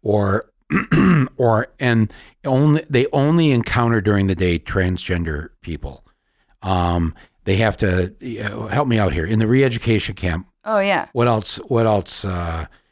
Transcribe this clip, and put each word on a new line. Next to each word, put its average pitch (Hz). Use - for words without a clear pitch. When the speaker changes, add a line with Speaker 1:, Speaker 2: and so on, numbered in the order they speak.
Speaker 1:
Or, 104
<clears throat> 165
or, 117
and 117
only, 147
they 131
only 151
encounter 117
during 98
the 95
day 90
transgender 87
people. 76
Um, 87
they 98
have 107
to, 92
uh, 110
help 139
me 117
out 92
here. 82
In 107
the 113
re-education 117
camp, 90
Speaker 2:
Oh, 214
yeah. 101
Speaker 1:
what 117
else, 113
what 117
else, 104
uh, 85